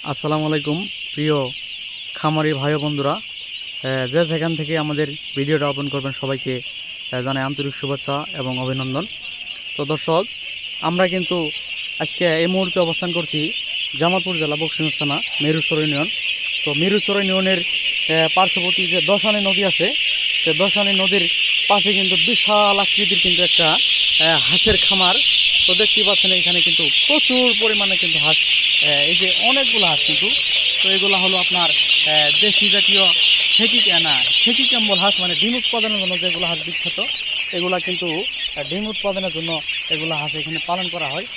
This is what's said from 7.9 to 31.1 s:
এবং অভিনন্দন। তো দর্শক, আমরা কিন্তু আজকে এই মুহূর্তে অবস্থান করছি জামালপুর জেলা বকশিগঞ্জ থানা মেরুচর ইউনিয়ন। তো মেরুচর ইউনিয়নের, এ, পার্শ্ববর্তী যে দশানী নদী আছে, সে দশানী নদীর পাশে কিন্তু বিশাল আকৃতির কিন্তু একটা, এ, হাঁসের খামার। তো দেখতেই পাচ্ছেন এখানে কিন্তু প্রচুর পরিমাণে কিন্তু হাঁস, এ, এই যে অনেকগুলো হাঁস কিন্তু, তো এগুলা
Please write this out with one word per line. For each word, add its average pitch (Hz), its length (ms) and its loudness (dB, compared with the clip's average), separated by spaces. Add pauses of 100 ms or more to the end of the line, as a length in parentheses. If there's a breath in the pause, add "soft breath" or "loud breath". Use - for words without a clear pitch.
এবং 127 240 -4
অভিনন্দন। 131 480 -4 (680)
তো 151 80 -4
দর্শক, 160 400 0 (560)
আমরা 175 280 0
কিন্তু 175 420 -2 (500)
আজকে 160 360 0
এই 170 100 2
মুহূর্তে 185 340 0
অবস্থান 170 320 0
করছি 156 400 -2 (460)
জামালপুর 180 380 0
জেলা 151 200 -2
বকশিগঞ্জ 156 420 -2
থানা 147 220 -2 (220)
মেরুচর 156 360 0
ইউনিয়ন। 151 300 0 (560)
তো 147 100 -2
মেরুচর 196 420 2
ইউনিয়নের, 190 460 2 (460)
এ, 160 260 2
পার্শ্ববর্তী 185 520 0
যে 175 140 0
দশানী 202 400 2
নদী 196 240 0
আছে, 185 280 0 (520)
সে 160 100 2
দশানী 202 380 2
নদীর 190 360 2 (400)
পাশে 202 240 4
কিন্তু 190 240 2
বিশাল 208 600 4
আকৃতির 202 400 0
কিন্তু 180 240 2
একটা, 165 360 2 (420)
এ, 160 200 4
হাঁসের 190 360 4
খামার। 190 380 2 (520)
তো 180 80 4
দেখতেই 208 300 2
পাচ্ছেন 190 280 2
এখানে 175 280 2
কিন্তু - 280 2 (180)
প্রচুর 254 540 2
পরিমাণে 202 360 2
কিন্তু 175 220 0
হাঁস, 156 180 2 (460)
এ, 147 220 2
এই 170 120 2
যে 185 160 2 (100)
অনেকগুলো 240 440 2
হাঁস 151 200 2
কিন্তু, 160 240 2 (520)
তো 190 80 2
এগুলা 196 280 2